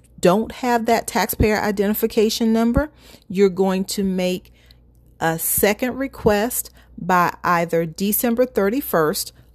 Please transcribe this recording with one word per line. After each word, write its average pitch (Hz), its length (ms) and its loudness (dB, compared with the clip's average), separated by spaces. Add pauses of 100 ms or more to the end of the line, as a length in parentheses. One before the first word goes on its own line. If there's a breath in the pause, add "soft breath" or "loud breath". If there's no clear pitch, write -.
(200)
don't 202 320 2
have 240 340 -2
that 226 220 0
taxpayer 208 520 0
identification 214 920 0
number, 240 380 0 (360 loud breath)
you're 196 220 2
going 190 360 0
to - 180 -6
make 185 500 -2 (680 soft breath)
a 165 200 -2
second 220 580 0
request 233 720 -2 (260 soft breath)
by 175 360 2 (100)
either 170 420 0
December 214 600 -2
thirty-first 196 840 0 (240 soft breath)